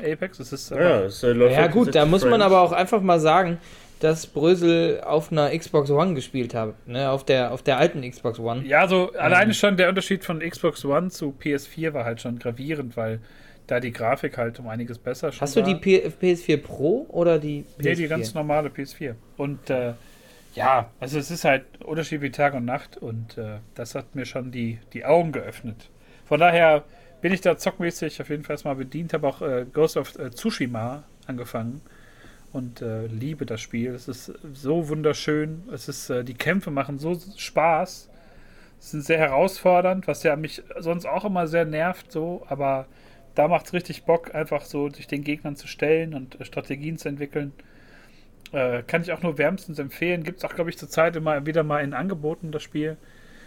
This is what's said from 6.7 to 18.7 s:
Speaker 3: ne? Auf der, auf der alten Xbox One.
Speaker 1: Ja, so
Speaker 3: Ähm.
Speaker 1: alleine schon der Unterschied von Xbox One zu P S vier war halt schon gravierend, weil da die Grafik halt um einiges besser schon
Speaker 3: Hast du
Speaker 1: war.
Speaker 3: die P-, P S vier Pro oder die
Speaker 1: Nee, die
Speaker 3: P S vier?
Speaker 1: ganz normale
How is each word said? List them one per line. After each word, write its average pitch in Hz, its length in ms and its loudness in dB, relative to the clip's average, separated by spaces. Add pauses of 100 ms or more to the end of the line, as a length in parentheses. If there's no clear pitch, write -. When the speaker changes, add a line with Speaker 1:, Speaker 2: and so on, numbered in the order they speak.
Speaker 3:
ne? 131 220 -2
Auf 135 140 -2
der, 123 280 2
auf 127 100 -8
der 135 160 2
alten 135 300 2
Xbox 117 320 -6
One. 117 260 -4
Speaker 1:
Ja, 147 220 6
so 185 260 2
Speaker 3:
Ähm. 190 60 -6
Speaker 1:
alleine 185 340 4
schon 202 220 4
der 175 120 4
Unterschied 190 360 -2
von 165 160 -4
Xbox 165 440 -2
One 147 260 0
zu 151 200 -6
P 147 220 -4
S 139 160 -4
vier 160 260 -6
war 127 100 -4
halt 117 160 -6
schon 120 200 -8
gravierend, 131 560 -6
weil 110 240 -4 (480)
da 123 100 0
die 123 140 -4
Grafik 123 460 -2
halt 117 200 -4
um 123 80 -14
einiges 117 320 -8
besser 127 320 -6
schon - 100 -10
Speaker 3:
Hast - 140 -4
du 233 60 6
Speaker 1:
war. 190 80 2
Speaker 3:
die 190 80 2
P-, 190 340 4
P 180 220 0
S 170 100 0
vier 147 180 2
Pro 180 500 -2
oder 170 280 4
die 147 260 -6 (140)
Speaker 1:
Nee, 143 60 -8
die - 0 -
Speaker 3:
P 156 60 2
S 170 80 0
vier? 165 100 -2
Speaker 1:
ganz 131 260 -4
normale 151 360 0